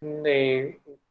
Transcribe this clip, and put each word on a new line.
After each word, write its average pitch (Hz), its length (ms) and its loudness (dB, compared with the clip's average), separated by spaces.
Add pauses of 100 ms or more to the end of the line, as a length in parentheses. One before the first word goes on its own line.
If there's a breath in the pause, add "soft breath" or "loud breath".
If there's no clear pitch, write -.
de 139 800 0 (300)